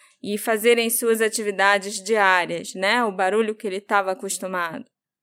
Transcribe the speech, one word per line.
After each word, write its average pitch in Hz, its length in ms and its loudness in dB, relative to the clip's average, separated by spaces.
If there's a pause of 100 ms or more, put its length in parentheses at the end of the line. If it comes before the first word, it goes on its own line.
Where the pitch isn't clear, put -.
(220)
e 208 160 -4
fazerem 226 500 2
suas 226 320 0
atividades 202 840 0
diárias, 185 720 2
né? 208 300 2
O 208 80 -2
barulho 202 420 0
que 220 120 -10
ele 190 140 -6
tava 196 320 0
acostumado. 185 760 -6 (360)